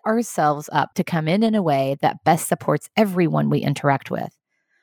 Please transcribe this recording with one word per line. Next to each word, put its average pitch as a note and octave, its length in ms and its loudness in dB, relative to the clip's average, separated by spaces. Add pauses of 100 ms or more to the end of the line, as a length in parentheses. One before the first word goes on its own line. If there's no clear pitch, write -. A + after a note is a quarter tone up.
ourselves D#3+ 640 0
up D3 220 -2
to F#3 100 0
come D#3 240 -2
in F#3 140 2
in A3 140 2
a G#3 80 0
way C#3 380 0
that - 220 -2
best D#3 240 2
supports - 480 -2
everyone E3+ 540 2
we C#3+ 100 2
interact C#3+ 520 -2
with. - 260 -8 (460)